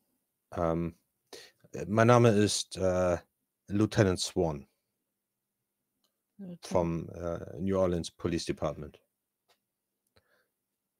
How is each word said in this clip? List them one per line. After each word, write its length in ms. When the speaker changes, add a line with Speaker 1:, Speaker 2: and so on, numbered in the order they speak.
Speaker 1:
Ähm, 460
äh, 160
mein 200
Name 220
ist, 480
äh, 400
Lieutenant 520
Swan 460
Speaker 2:
Lieutenant. 280
Speaker 1:
vom, 440
äh, 480
New 200
Orleans 320
Police 340
Department. 560